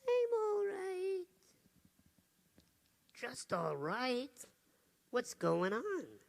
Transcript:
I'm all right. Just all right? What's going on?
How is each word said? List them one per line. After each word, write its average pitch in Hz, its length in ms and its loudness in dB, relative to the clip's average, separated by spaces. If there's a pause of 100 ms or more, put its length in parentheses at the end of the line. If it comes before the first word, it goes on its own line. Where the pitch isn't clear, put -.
I'm 480 320 4
all 415 240 2
right. 381 600 -2 (1900)
Just - 380 -8
all 165 240 0
right? 240 540 -2 (800)
What's 240 240 -2
going 175 380 2
on? 339 320 -2 (240)